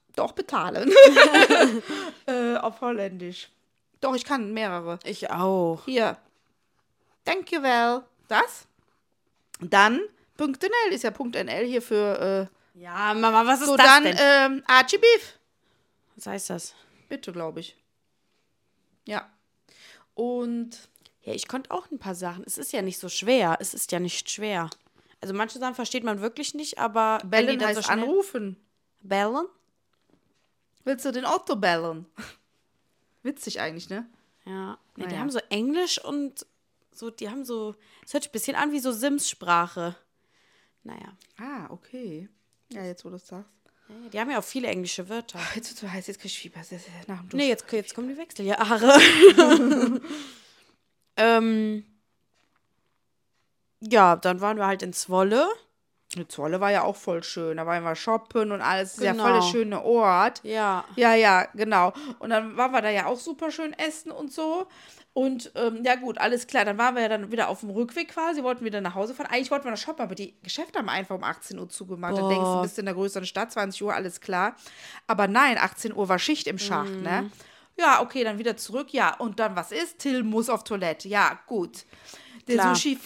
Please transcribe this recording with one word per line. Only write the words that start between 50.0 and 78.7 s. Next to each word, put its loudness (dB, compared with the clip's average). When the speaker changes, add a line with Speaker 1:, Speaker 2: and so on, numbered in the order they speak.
Speaker 2:
Ähm, 2
ja, 6
dann -2
waren -2
wir -2
halt -2
in -10
Zwolle. 2
Speaker 1:
Die -10
Zwolle -6
war 0
ja 0
auch -2
voll -6
schön. -8
Da -8
waren -4
wir -4
shoppen -4
und -6
alles. -2
Das -16
ist -2
ja 0
voll -2
der 6
Speaker 2:
Genau. 0
Speaker 1:
schöne -4
Ort. 2
Speaker 2:
Ja. -4
Speaker 1:
Ja, 6
ja, 6
genau. 2
Und -8
dann -2
waren 0
wir 0
da -2
ja -2
auch -4
super -8
schön -8
essen -8
und -12
so. -6
Und, -4
ähm, -4
ja 2
gut, -10
alles -2
klar. 0
Dann -4
waren 0
wir 0
ja -2
dann -4
wieder -2
auf -8
dem -12
Rückweg -6
quasi, -4
wollten -4
wieder -6
nach -8
Hause -6
fahren. -10
Eigentlich -2
wollten -4
wir -6
noch -8
shoppen, -10
aber -10
die -14
Geschäfte -10
haben -6
einfach -6
um -10
achtzehn -10
Uhr -14
zugemacht. -8
Da 0
denkst -2
du, 0
Speaker 2:
Boah. 0
Speaker 1:
bist -8
in -8
einer -8
größeren -6
Stadt, -8
zwanzig -8
Uhr, -4
alles -8
klar. -4
Aber 0
nein, 2
achtzehn -4
Uhr -2
war 2
Schicht -2
im -6
Schacht, -4
Speaker 2:
Mhm. -10
Speaker 1:
ne? -4
Ja, 4
okay, -4
dann -4
wieder -4
zurück. -8